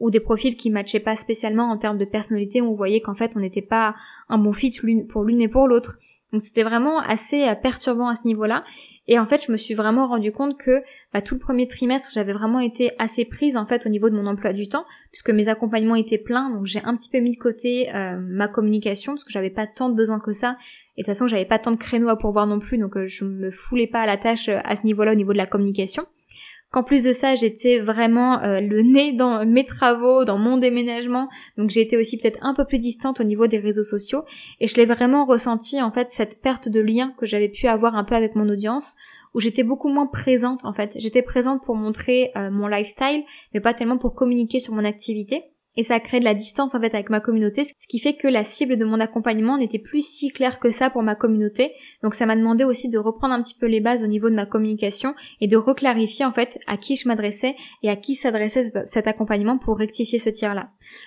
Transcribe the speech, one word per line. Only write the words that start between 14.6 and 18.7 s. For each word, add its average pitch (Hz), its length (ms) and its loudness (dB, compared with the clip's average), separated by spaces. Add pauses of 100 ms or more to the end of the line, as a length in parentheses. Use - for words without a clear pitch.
temps, 302 160 -4 (280)
puisque - 180 -4
mes 214 180 2
accompagnements 220 460 0
étaient 220 240 0
pleins, 247 320 -4
donc 202 140 -6
j'ai 196 200 -6
un 233 120 -2
petit - 140 -14
peu 262 80 0
mis 240 140 2
de 233 40 -6
côté, 247 580 -2
euh, 185 240 -6
ma 185 300 -4
communication, 214 640 -2